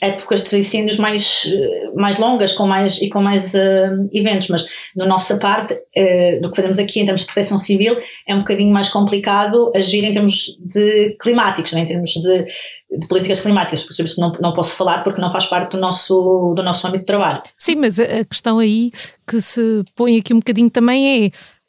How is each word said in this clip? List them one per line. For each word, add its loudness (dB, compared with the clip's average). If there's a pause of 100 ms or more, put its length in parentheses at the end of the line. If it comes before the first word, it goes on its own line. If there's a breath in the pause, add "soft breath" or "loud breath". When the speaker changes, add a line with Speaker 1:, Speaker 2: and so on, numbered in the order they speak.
Speaker 1:
épocas -2
de -2
incêndios 0
mais, 0 (100)
eh, -2
mais 0
longas, 2
com 0
mais, 2
e -2
com -2
mais, 0
ehm, 2
eventos, 0
mas 0 (300 loud breath)
na -4
nossa 2
parte, -2 (160)
eh, 2
do -4
que -10
fazemos 0
aqui -2
em 2
termos 0
de -8
proteção -2
civil, 2 (280 loud breath)
é -2
um 2
bocadinho 2
mais 2
complicado 2
agir 2
em 0
termos 2 (140)
de 2
climáticos, 0
né, 0
em -2
termos -4
de, 0 (540 loud breath)
de -10
políticas 0
climáticas, 0
por -14
exemplo, -4
não, 0
não 0
posso -2
falar 0
porque -2
não -2
faz -2
parte -4
do -4
nosso, 2
do -2
nosso -2
âmbito -4
de -18
trabalho. 0 (160)
Speaker 2:
Sim, -2
mas 0
a, 2 (180)
a -4
questão -2
aí 2 (380 loud breath)
que 0
se -2 (100)
põe 2
aqui 0
um 6
bocadinho 2
também 2
é 0 (400 loud breath)